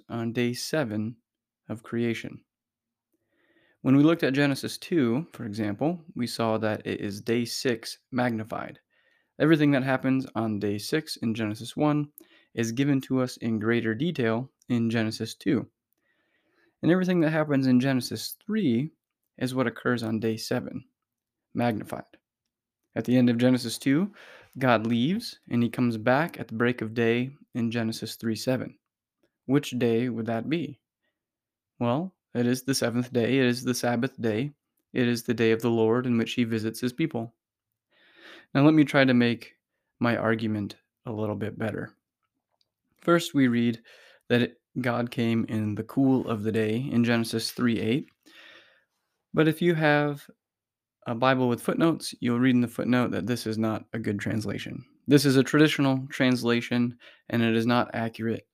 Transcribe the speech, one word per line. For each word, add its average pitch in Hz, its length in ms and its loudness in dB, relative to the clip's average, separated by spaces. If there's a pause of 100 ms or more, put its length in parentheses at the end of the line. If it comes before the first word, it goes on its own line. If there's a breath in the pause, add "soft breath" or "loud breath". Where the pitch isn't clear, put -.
(100)
on 117 240 -6
day 120 180 0
seven 117 640 -4 (540)
of 110 120 -10
creation. 117 600 -4 (1400)
When 135 140 6
we 143 60 8
looked 165 220 4
at 131 80 2
Genesis 139 440 0
two, 139 560 0
for 123 120 -12
example, 113 600 -4 (120)
we 120 100 -4
saw 113 320 0
that 107 260 -2
it 104 160 -4
is 101 200 -8
day 120 240 -2
six - 540 -6 (120)
magnified. 120 680 -4 (580)
Everything 151 320 4
that 131 140 2
happens 131 500 0
on 110 240 -2
day 104 200 -2
six 156 400 -6
in 117 140 -2
Genesis 110 440 -6
one 147 320 0 (460 soft breath)
is 113 180 -2
given 139 300 2
to 131 180 -2
us 123 160 -4
in 113 240 -2
greater 113 340 0
detail 127 560 -2 (180)
in 113 220 0
Genesis 110 440 -4
two. 123 300 -2 (1160)
And - 80 4
everything 180 300 2
that 156 100 2
happens 147 380 0
in 127 100 8
Genesis 127 640 -2
three 160 460 0 (480)
is 127 160 -4
what 127 140 0
occurs 117 340 -2
on 110 160 -2
day 110 180 -2
seven, 127 480 -6 (720)
magnified. - 640 -4 (800)
At 113 80 -4
the 123 120 2
end 123 140 4
of 117 80 0
Genesis 123 400 2
two, 156 340 0 (460 loud breath)
God 117 300 2
leaves, 135 500 -2 (120)
and 120 120 2
he 117 60 2
comes 120 280 -2
back 127 440 0
at 117 80 -10
the 113 60 -10
break 120 280 0
of 113 120 -8
day 120 360 0 (240)
in 117 160 -2
Genesis 113 460 -6
three 113 200 -4
seven. 113 400 -4 (720)
Which 143 240 2
day 120 380 0
would 113 180 -6
that 113 240 -4
be? 151 300 -6 (1000)
Well, 135 340 -2 (220)
it 120 120 0
is 127 160 0
the 135 120 -2
seventh 120 380 -2
day, 120 260 2
it 131 80 4
is 123 180 -2
the 123 100 0
Sabbath 120 460 -2
day, 117 320 -2 (400)
it 127 160 2
is 120 140 0
the 123 120 -2
day 113 160 4
of 113 120 2
the 120 80 2
Lord 117 360 2
in 120 120 2
which 113 160 -2
he 123 100 0
visits 110 340 -4
his 123 140 -4
people. 120 420 -4 (1200 loud breath)
Now 139 100 4
let 156 100 8
me 151 100 8
try 139 200 4
to 131 100 4
make 120 400 2 (440)
my 117 180 0
argument 107 600 -2 (300)
a 123 40 -10
little 107 240 -4
bit 104 240 -8
better. 101 360 -6 (1040)
First, 170 340 2
we 135 140 4
read 120 320 2 (480 soft breath)
that 120 140 4
it, - 180 -4 (200)
God 120 300 -2
came 113 380 0
in 107 260 -2
the 110 100 -6
cool 131 440 2
of 110 140 -4
the 107 100 -2
day 110 240 0 (160)
in 120 100 4
Genesis 117 480 0
three 117 300 0
eight. 113 280 -2 (1200 loud breath)
But 156 160 4
if 156 140 -2
you 175 120 4
have 147 500 0 (800)
a 120 80 -4
Bible 127 340 4
with 117 140 0
footnotes, - 580 0
you'll 120 200 0
read 127 140 6
in 123 60 4
the 120 80 0
footnote 123 440 0
that 98 140 -4
this 120 200 -2
is 110 100 -4
not 110 380 -2
a 123 40 -4
good 104 220 -4
translation. - 640 -6 (220)
This 139 180 6
is 135 120 4
a 135 60 6
traditional 139 680 2
translation, 120 880 0 (320 loud breath)
and 117 120 0
it 113 140 2
is 113 100 2
not 120 280 2
accurate 113 600 -6